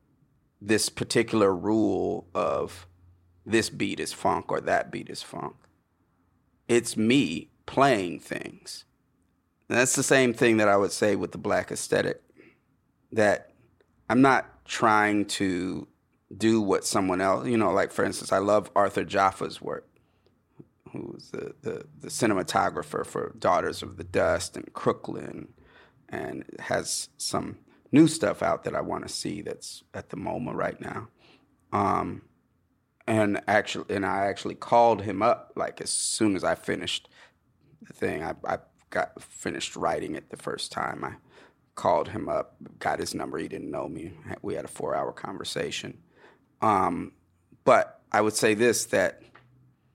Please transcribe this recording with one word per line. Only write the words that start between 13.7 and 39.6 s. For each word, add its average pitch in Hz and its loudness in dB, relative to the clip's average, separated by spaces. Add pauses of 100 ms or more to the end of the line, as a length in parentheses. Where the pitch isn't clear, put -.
I'm 120 4
not - 2
trying 104 2
to 90 -4 (480)
do 110 4
what 98 2
someone 92 0
else, 98 2
you 123 0
know, 107 2
like, 92 2
for - 0
instance, - -4
I 95 4
love 101 2
Arthur 98 2
Jafa's 95 0
work, - -10 (1040)
who - -12
was - -20
the, - -12
the, - -8 (140)
the - -14
cinematographer 92 -2
for - -6
Daughters 87 0
of 87 -12
the 82 -14
Dust 87 -2
and - -12
Crooklyn, - -6 (540)
and - -10 (140)
has - -4
some - -4 (340)
new 156 10
stuff 95 -2
out 85 0
that - -6
I - -2
wanna 87 -6
see 87 -8
that's - -12 (100)
at - -12
the - -10
moma 92 -6
right - -4
now. - -12 (640)
Um, 95 0 (840)
and 107 2
actually, - 0
and 98 -2
I 98 0
actually 98 -6
called 117 4
him 98 -4
up, - 0
like, - -6
as - -8
soon - 0
as 90 -4
I 85 0
finished - -6 (800)
the - -20
thing. 82 -4
I, 80 -6 (100)
I - -2 (320)
got - -4
finished - -10